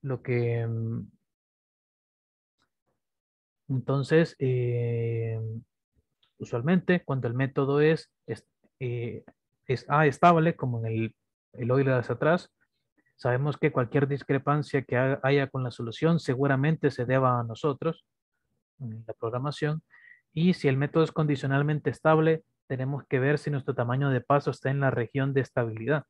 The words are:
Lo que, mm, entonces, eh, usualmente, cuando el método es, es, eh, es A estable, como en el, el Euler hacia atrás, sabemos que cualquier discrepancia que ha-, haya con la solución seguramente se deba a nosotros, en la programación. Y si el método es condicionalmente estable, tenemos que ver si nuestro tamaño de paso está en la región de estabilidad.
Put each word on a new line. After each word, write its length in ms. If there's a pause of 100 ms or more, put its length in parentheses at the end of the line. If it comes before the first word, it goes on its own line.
Lo 180
que, 460
mm, 440 (2500)
entonces, 720
eh, 1000 (960)
usualmente, 680
cuando 240
el 60
método 460
es, 300 (160)
es, 200 (340)
eh, 440 (420)
es 220
A 180
estable, 500
como 240
en 60
el, 300 (360)
el 180
Euler 240
hacia 220
atrás, 360 (640)
sabemos 420
que 120
cualquier 380
discrepancia 760
que 140
ha-, 260
haya 260
con 140
la 80
solución 480
seguramente 720
se 140
deba 340
a 60
nosotros, 600 (760)
en 260
la 80
programación. 680 (500)
Y 220
si 140
el 80
método 260
es 80
condicionalmente 800
estable, 540 (240)
tenemos 400
que 100
ver 200
si 120
nuestro 240
tamaño 360
de 100
paso 320
está 180
en 80
la 140
región 420
de 60
estabilidad. 680